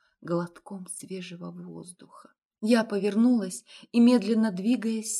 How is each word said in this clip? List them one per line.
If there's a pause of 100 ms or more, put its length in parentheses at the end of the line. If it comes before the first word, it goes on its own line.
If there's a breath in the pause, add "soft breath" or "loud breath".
(220)
глотком
свежего
воздуха. (280)
Я
повернулась (260 loud breath)
и,
медленно
двигаясь,